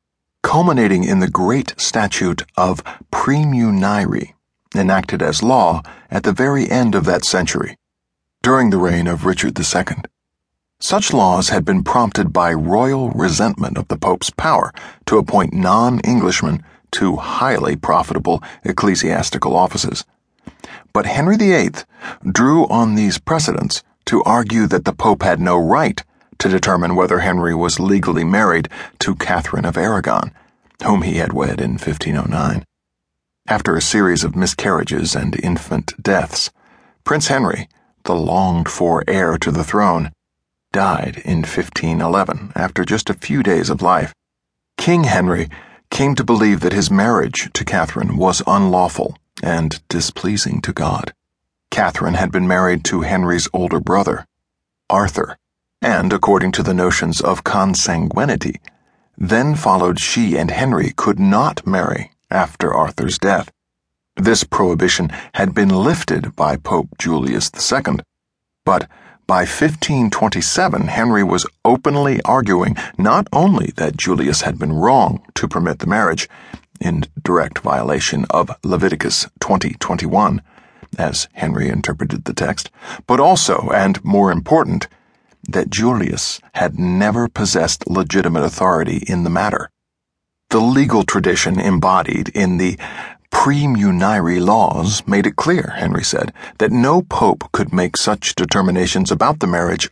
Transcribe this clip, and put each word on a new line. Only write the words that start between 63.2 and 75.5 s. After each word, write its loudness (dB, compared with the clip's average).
This 4
prohibition 0
had 0
been 4
lifted 0
by 0
Pope -2
Julius -2
the -12
second, -2
but 2
by 2
fifteen 0
twenty-seven, 0
Henry 2
was 0
openly 2
arguing 2
not 2
only 2
that -2
Julius 0
had -4
been -2
wrong 2
to -4
permit -2